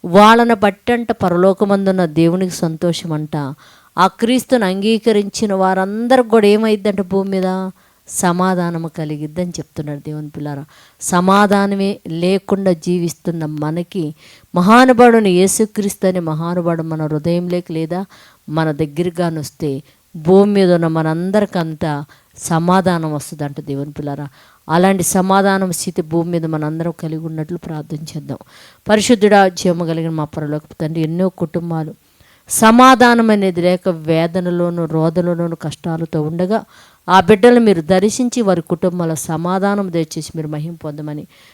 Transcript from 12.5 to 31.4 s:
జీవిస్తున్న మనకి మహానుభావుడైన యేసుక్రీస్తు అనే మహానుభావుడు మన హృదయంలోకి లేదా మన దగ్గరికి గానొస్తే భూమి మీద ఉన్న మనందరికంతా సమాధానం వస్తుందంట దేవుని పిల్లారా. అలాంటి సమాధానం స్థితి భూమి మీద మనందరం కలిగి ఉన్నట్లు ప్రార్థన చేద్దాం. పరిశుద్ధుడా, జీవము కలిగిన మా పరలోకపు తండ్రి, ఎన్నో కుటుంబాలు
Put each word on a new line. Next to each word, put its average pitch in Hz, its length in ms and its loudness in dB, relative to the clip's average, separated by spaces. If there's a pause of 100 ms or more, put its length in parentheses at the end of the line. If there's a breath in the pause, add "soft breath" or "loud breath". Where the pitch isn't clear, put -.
జీవిస్తున్న 170 720 -4
మనకి 151 720 -6 (400 soft breath)
మహానుభావుడైన 233 720 6
యేసుక్రీస్తు 196 800 0
అనే 185 120 0
మహానుభావుడు 170 640 -4
మన 160 200 -4
హృదయంలోకి 175 680 -4
లేదా 165 320 -4 (440 soft breath)
మన 160 220 -2
దగ్గరికి 165 500 -4
గానొస్తే 151 600 -6 (320 soft breath)
భూమి 190 380 4
మీద 190 200 4
ఉన్న 170 140 2
మనందరికంతా 160 1160 -2 (320 soft breath)
సమాధానం 170 760 0
వస్తుందంట 147 480 -8
దేవుని 143 300 -8
పిల్లారా. 143 360 -10 (420 soft breath)
అలాంటి 180 340 2
సమాధానం 190 680 0
స్థితి 175 300 -6
భూమి 165 300 -4
మీద 165 140 -2
మనందరం 160 480 -4 (100)
కలిగి 160 220 -8
ఉన్నట్లు 160 320 -8
ప్రార్థన 156 380 -10
చేద్దాం. 147 420 -12 (520 soft breath)
పరిశుద్ధుడా, 208 580 4
జీవము 180 380 -2
కలిగిన 165 240 -4
మా 156 140 -4
పరలోకపు 151 580 -8
తండ్రి, 165 200 -4
ఎన్నో 170 280 -2
కుటుంబాలు 165 640 -6 (560 soft breath)